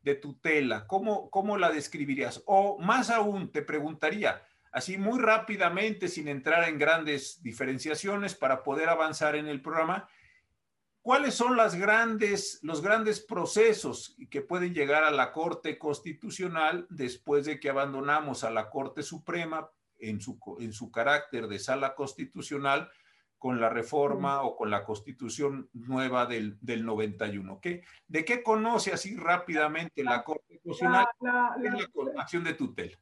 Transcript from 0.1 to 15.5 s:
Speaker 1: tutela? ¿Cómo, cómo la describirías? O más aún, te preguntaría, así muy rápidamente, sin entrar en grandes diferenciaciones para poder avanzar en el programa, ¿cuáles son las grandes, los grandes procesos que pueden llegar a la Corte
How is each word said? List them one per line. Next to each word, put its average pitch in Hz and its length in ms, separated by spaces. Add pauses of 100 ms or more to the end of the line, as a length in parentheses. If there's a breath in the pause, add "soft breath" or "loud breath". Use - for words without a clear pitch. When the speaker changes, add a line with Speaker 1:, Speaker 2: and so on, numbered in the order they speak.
Speaker 1:
tutela? 139 680
¿Cómo, 202 440
cómo 202 260
la 175 140
describirías? 139 760
O 196 320
más 214 320
aún, 208 420
te 147 100
preguntaría, 156 800 (300 soft breath)
así 185 260
muy 214 200
rápidamente, 214 920
sin 165 180
entrar 156 420
en 156 100
grandes 151 640
diferenciaciones 151 920
para 131 280
poder 147 260
avanzar 156 460
en 151 120
el 143 160
programa, 165 460 (920 soft breath)
¿cuáles 269 320
son 247 220
las 208 220
grandes, 208 840
los 151 200
grandes 214 380
procesos - 960 (140)
que 139 120
pueden 180 320
llegar 151 300
a 156 60
la 135 220
Corte 160 460